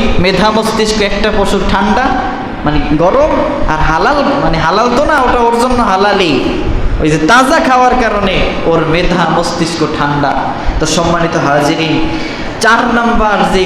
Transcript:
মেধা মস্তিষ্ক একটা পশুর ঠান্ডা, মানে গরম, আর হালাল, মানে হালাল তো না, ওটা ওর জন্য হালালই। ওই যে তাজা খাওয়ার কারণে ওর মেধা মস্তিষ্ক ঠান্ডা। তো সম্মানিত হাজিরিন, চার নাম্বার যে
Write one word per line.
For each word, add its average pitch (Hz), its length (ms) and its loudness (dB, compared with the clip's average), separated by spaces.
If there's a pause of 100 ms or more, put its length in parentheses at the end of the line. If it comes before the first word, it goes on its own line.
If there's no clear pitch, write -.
(200)
মেধা 190 320 2
মস্তিষ্ক 214 500 0
একটা 202 360 0
পশুর 202 320 0
ঠান্ডা, 208 340 0 (600)
মানে 147 140 0 (180)
গরম, 220 320 2 (400)
আর 156 100 0
হালাল, 180 440 2 (200)
মানে 165 140 0
হালাল 185 400 0
তো 294 80 2
না, 311 80 0
ওটা 247 260 2
ওর 233 220 2
জন্য 247 220 0
হালালই। 190 560 0 (640)
ওই 156 80 0
যে 156 80 2
তাজা 254 420 2
খাওয়ার 254 320 2 (100)
কারণে 202 380 -2 (260)
ওর 165 220 0
মেধা 170 380 0 (120)
মস্তিষ্ক 165 500 -2 (120)
ঠান্ডা। 143 340 -2 (460)
তো - 60 0
সম্মানিত 170 520 0
হাজিরিন, 151 720 0 (520)
চার 233 340 2
নাম্বার 214 580 0
যে 185 120 2